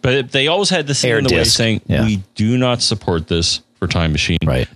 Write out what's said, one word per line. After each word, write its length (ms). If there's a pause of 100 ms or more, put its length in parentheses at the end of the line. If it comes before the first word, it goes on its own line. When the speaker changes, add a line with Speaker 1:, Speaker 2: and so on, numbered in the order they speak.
Speaker 1:
But 300
they 160
always 220
had 180
this 140
thing 100
Speaker 2:
Air 60
Speaker 1:
in 60
the 100
way 100
Speaker 2:
disc. 120
Speaker 1:
saying, 300
Speaker 2:
Yeah. 180
Speaker 1:
"We 180 (120)
do 240
not 240
support 460
this 320 (180)
for 80
Time 260
Machine." 320
Speaker 2:
Right. 320